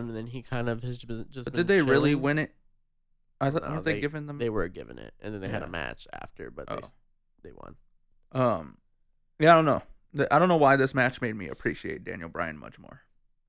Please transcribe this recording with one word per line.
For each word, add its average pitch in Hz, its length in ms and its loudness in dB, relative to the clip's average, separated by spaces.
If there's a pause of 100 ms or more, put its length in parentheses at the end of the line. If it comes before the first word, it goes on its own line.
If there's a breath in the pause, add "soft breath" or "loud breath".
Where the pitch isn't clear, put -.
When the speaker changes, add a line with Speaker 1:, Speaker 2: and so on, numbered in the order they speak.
Speaker 1:
and 113 60 -8
then 110 120 -8
he 123 140 -10
kind 120 260 -4
of 117 160 -4
has 123 140 -8
ju-, 117 320 -10
just 123 160 -12
Speaker 2:
But - 80 -8
Speaker 1:
been - 60 -2
Speaker 2:
did 175 80 2
they 196 140 6
really 143 300 4
Speaker 1:
chilling. 147 100 2
Speaker 2:
win 143 180 0
it? - 140 -6 (840)
I 135 100 2
thought, 156 140 -2
Speaker 1:
No, 139 80 -8
Speaker 2:
weren't 160 140 -6
they 160 100 0
Speaker 1:
they, 107 60 -4
Speaker 2:
giving 147 260 -6
them 143 100 -10
Speaker 1:
they 120 140 -2
were 98 160 -2
given 60 320 -14
it, 55 200 -18
and 107 140 -10
then 101 80 -8
they 95 60 -8
had 107 160 -6
Speaker 2:
Yeah. - 40 -10
Speaker 1:
a 85 40 -12
match 71 420 -8
after, - 380 -14
but 71 160 -14
they - 80 -6
Speaker 2:
Oh. - 80 -8
Speaker 1:
s-, - 100 -20 (480)
they - 120 -18
won. - 220 -18 (580)
Speaker 2:
Um, 95 440 0 (640)
yeah, 160 140 10
I - 20 12
don't 160 100 6
know. 135 160 2 (320)
The, - 200 0
I 147 40 6
don't 180 120 6
know 170 80 6
why 139 180 8
this 131 180 2
match 127 280 0
made 113 140 -4
me 92 120 -10
appreciate - 560 -6
Daniel 87 260 -10
Bryan 80 280 -6
much 58 200 -18
more. - 240 -20 (480)